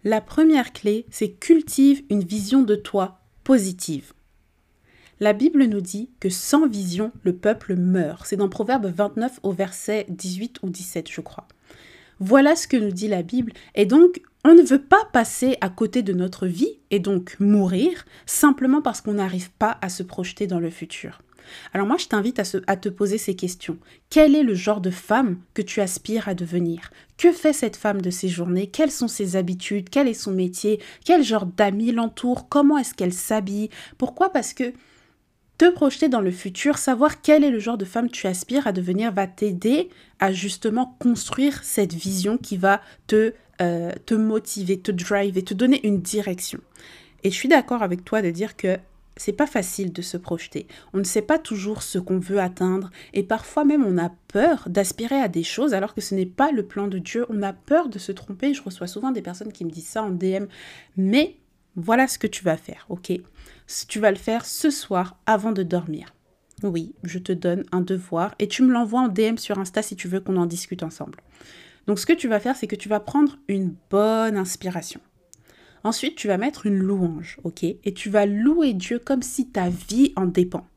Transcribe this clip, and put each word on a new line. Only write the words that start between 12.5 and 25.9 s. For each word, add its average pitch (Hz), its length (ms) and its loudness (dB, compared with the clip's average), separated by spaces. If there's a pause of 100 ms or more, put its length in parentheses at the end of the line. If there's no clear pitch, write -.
ce - 100 -6
que 262 100 0
nous 214 140 0
dit 190 160 -6
la 190 160 -2
Bible. 233 300 -4 (240)
Et 208 100 4
donc, 330 340 8 (240)
on 320 100 12
ne 339 80 12
veut 269 200 4
pas 427 300 6
passer 247 480 2
à 196 80 -2
côté 220 340 -2
de 196 100 -2
notre 180 360 -2
vie 220 320 -2 (100)
et 202 80 2
donc 185 400 -2
mourir 202 680 4 (220)
simplement 277 560 4
parce - 180 -4
qu'on 208 140 -4
n'arrive 185 380 -4
pas - 300 -2
à 190 60 -6
se 180 140 -8
projeter 180 460 -8
dans 175 100 -2
le 170 100 -4
futur. - 540 -14 (500)
Alors 196 140 -2
moi, 262 100 2
je - 100 -4
t'invite 220 340 0
à 196 40 -2
se, 190 220 -6
à 196 100 0
te 196 120 -6
poser 196 280 -2
ces 202 200 -4
questions. 180 420 -8 (320)
Quel 302 240 8
est 302 80 4
le 226 120 2
genre 208 260 -2
de 180 100 -2
femme 208 480 0 (160)
que 214 80 -2
tu - 180 -4
aspires 202 480 -4